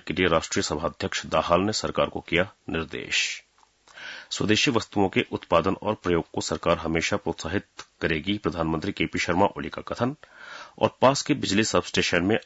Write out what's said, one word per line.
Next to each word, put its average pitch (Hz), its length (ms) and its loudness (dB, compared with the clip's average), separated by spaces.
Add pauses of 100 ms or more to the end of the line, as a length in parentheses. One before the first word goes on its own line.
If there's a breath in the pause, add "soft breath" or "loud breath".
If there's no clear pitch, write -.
के 80 80 -4
लिए 90 140 2
राष्ट्रीय 80 340 2
सभा 80 240 -2
अध्यक्ष - 400 -6
दाहाल 85 340 2
ने 104 120 0
सरकार 76 340 -2
को - 140 -8
किया 87 300 0 (200)
निर्देश। - 720 -4 (880 loud breath)
स्वदेशी 107 400 2
वस्तुओं 104 380 2
के - 240 0
उत्पादन 92 500 2
और 104 120 -2
प्रयोग 87 400 0
को - 60 -2
सरकार 82 380 0
हमेशा 82 380 -2
प्रोत्साहित - 680 -6 (180)
करेगी, 82 380 0
प्रधानमंत्री 80 540 -2
केपी 87 260 -2
शर्मा 90 280 2
ओली 73 220 -6
का - 140 -10
कथन। 127 320 -4 (640 loud breath)
और - 240 0
पास 135 200 6
के 151 120 0
बिजली 107 300 2
सबस्टेशन 90 600 2
में 107 220 2